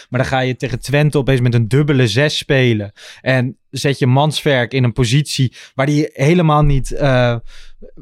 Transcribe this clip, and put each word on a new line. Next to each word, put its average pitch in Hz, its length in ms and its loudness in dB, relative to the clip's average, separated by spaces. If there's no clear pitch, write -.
Maar 123 100 -2
dan 131 100 -2
ga 131 100 -2
je 127 160 -2
tegen 123 240 -6
Twente 147 380 0
opeens 135 240 2
met 120 120 2
een 120 140 2
dubbele 135 400 2
zes 139 300 0
spelen. 117 540 0
En 127 360 -2
zet 139 300 -4
je 139 80 0
Mansverk 135 640 0
in 131 100 0
een 120 100 0
positie 131 600 0
waar 135 100 -2
die 147 280 0
helemaal 151 500 2
niet... 139 280 0
eh, 127 440 0